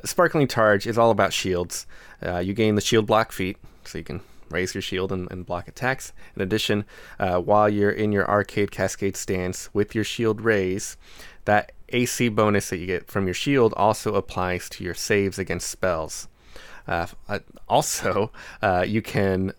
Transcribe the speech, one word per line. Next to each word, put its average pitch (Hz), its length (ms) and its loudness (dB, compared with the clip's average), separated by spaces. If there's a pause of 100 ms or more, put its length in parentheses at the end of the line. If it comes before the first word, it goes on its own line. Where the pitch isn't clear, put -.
Sparkling 160 420 2
Charge 107 380 4
is 110 120 -2
all 117 140 6
about 98 220 2
shields. 90 540 -2 (360)
Uh, 87 140 -4
you 92 160 -2
gain 107 220 4
the 104 60 4
shield 110 260 4
block 110 240 4
feat, 95 260 -4 (260)
so - 140 -12
you 82 60 -8
can 87 180 -8 (280)
raise 90 260 -2
your 98 60 -4
shield 92 300 -4
and, 92 200 -4
and 90 140 -10
block 87 220 -6
attacks. - 460 -6 (220)
In - 60 -4
addition, 104 440 0 (340)
uh, 90 200 2
while 104 280 4
you're 104 240 2
in 107 200 0
your 101 180 2
Arcade 101 420 0
Cascade 95 460 -2
stance 92 560 -4
with 104 220 0
your 110 80 0
shield 110 380 -2
raise, 101 560 0 (480)
that 104 260 2 (180)
A 123 160 2
C 120 240 2
bonus 104 400 2
that 95 80 -4
you 87 80 -6
get 90 220 -4
from 98 180 -2
your 90 80 -2
shield 131 420 4
also 107 400 2
applies 90 540 -2
to - 140 -14
your 87 100 -6
saves 98 440 0
against 87 320 -4
spells. 80 580 -4 (600)
Uh, - 40 -4 (120)
f-, - 120 -10 (120)
uh, 101 120 -4 (280)
also, 110 640 0 (300)
uh, 92 260 2
you 107 140 0
can, 95 580 0